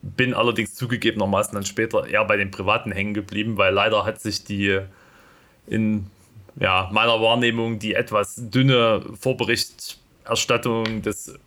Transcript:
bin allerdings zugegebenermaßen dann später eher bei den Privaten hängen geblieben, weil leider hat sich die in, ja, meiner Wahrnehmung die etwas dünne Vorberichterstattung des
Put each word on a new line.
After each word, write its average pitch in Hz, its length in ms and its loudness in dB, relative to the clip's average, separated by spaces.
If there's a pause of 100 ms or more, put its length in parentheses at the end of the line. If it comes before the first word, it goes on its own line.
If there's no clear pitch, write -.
bin 127 320 0
allerdings 113 440 0
zugegebenermaßen 104 760 0
dann 98 120 -6
später - 400 -2
eher 107 180 0
bei 104 120 2
den 98 160 -2
Privaten 98 400 -2
hängen 98 220 -4
geblieben, 107 440 -4
weil 95 160 4
leider 104 300 2
hat 104 160 -4
sich - 240 -6
die 98 340 0 (880)
in, 107 400 0 (480)
ja, 92 380 0
meiner 113 280 4
Wahrnehmung 113 600 2
die 107 140 -4
etwas 107 420 0
dünne 120 680 4 (160)
Vorberichterstattung 113 1800 -2
des - 320 -6 (120)